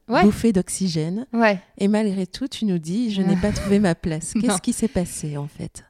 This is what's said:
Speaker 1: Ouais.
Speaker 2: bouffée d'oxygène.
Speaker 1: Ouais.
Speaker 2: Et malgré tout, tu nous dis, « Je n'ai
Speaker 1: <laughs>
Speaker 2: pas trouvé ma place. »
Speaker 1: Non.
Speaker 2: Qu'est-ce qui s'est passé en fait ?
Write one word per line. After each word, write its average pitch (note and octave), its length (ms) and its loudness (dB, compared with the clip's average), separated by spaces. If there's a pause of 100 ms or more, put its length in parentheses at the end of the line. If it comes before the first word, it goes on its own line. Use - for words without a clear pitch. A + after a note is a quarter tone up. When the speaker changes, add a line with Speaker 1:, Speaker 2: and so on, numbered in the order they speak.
Speaker 1:
Ouais. C#4 140 4
Speaker 2:
bouffée A3+ 300 4
d'oxygène. F3+ 840 -2
Speaker 1:
Ouais. G#3+ 260 2 (160)
Speaker 2:
Et G3+ 120 0
malgré G3+ 380 0
tout, - 220 -8
tu - 180 -6
nous F3+ 120 0
dis, « G3 340 -4
Je G3 100 -2
n'ai F3 140 2
Speaker 1:
<laughs> F3+ 40 -2
Speaker 2:
pas G#3 120 0
trouvé G3 260 2
ma F#3 160 4
place. » - 400 -6
Speaker 1:
Non. G#3 80 0
Speaker 2:
Qu'est-ce G#3 200 0
qui A#3+ 120 -2
s'est A3 140 -2
passé D#3 500 -4
en C#3+ 100 -6
fait ? - 420 -14